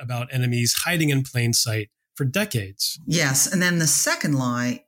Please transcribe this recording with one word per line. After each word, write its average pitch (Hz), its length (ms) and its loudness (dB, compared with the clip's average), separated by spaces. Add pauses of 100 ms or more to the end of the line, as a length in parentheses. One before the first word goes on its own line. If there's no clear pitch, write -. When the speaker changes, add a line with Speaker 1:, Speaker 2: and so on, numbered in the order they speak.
Speaker 1:
about 123 320 -6
enemies 120 400 2 (100)
hiding 165 260 2
in 139 120 2
plain 120 320 0
sight 110 360 -2 (260)
for 143 100 -2
decades. 120 800 -2
Speaker 2:
Yes. 156 400 2
And 180 160 0
then 180 160 2
the 165 80 2
second 165 480 0
lie 123 540 0